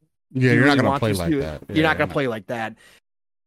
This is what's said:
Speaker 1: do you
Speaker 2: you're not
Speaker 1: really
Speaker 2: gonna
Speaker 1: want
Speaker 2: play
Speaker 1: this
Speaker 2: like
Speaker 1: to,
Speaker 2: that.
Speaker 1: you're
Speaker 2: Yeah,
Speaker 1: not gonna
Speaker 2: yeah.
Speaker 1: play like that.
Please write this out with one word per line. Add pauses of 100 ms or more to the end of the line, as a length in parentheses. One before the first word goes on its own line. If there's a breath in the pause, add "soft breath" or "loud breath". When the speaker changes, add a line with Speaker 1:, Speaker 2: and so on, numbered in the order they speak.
(340)
Speaker 1:
do
you
Speaker 2:
you're
not
Speaker 1:
really
Speaker 2:
gonna
Speaker 1:
want
Speaker 2:
play
Speaker 1:
this
Speaker 2:
like
Speaker 1:
to,
Speaker 2:
that.
Speaker 1:
you're
Speaker 2:
Yeah,
Speaker 1:
not
gonna
Speaker 2:
yeah.
Speaker 1:
play
like
that. (720 soft breath)